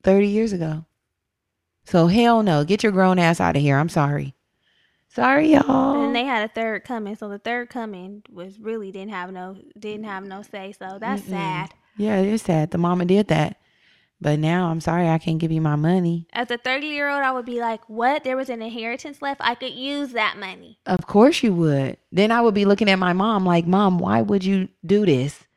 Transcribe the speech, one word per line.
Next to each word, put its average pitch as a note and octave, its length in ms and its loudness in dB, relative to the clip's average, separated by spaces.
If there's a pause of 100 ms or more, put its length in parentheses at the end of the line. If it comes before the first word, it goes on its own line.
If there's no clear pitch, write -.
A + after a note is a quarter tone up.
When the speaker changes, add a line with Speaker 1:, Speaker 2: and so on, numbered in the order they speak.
Speaker 1:
Thirty G3+ 240 4
years G#3 260 0
ago. D#3+ 320 -6 (1000)
So E3+ 220 4
hell A#3 360 4
no, D3+ 200 2
get F3+ 200 0
your G#3+ 80 2
grown F#3 280 4
ass E3+ 200 2
outta - 200 2
here. C#3+ 180 2
I'm D#3+ 120 0
sorry. C#3+ 440 -2 (800)
Sorry, C#4 420 2
y'all. C#4 520 2
Speaker 2:
And C#4 100 -2
they A#3+ 100 0
had A3+ 200 -2
a A3 80 -12
third A3 300 -4
coming, A3 320 -8
so G#3+ 140 -14
the G3+ 100 -12
third A#3+ 320 -8
coming G#3 580 -12
was F#3+ 300 -18
really G#3+ 320 -10
didn't G3 200 -12
have F#3 200 -10
no, F#3+ 260 -14 (200)
didn't G#3+ 280 -12
have G3 180 -10
no G3 200 -14
say. G3+ 280 -14
So F#3+ 300 -16
that's G3+ 220 -6
Speaker 1:
Mm-mm. F#3+ 80 -14
Speaker 2:
sad. F#3+ 380 -6 (280)
Speaker 1:
Yeah, G#3 220 0
it F#3+ 80 2
is G#3+ 160 -2
sad. D#3 260 0
The - 80 -4
mama F3 280 0
did G3+ 240 4
that. D#3 280 0 (640)
But D3+ 160 2
now, E3+ 320 0
I'm D#3+ 120 -2
sorry, E3+ 280 0
I D#3+ 80 2
can't D#3+ 220 -2
give D#3+ 120 -2
you D#3+ 100 0
my D3+ 160 2
money. E3+ 540 2
Speaker 2:
As A#3+ 200 -6
a A#3+ 60 -4
thirty-year-old, C#4+ 680 -4
I C4 80 0
would B3 140 -6
be A#3+ 140 -6
like, A3+ 300 -4
"What? B3 340 0
There C4 140 -4
was C4 120 -6
an A#3 120 -8
inheritance A#3 600 -10
left? C#4 220 -6
I A#3 120 0
could B3+ 180 -10
use C#4 380 -6
that G#3+ 260 -2
money." F#3+ 480 -16
Speaker 1:
Of - 220 -2
course B3 340 6
you G#3 140 2
would. C#3+ 420 0 (140)
Then G3+ 200 2
I A#3 100 2
would A3+ 120 4
be G3+ 120 2
looking G3 240 4
at F#3+ 100 4
my F3+ 140 0
mom G3 320 0
like, E3+ 200 2
"Mom, F#3 320 2
why G3 240 0
would G3+ 220 0
you F#3+ 240 0 (180)
do G3+ 220 2
this? C#3 380 0 (120)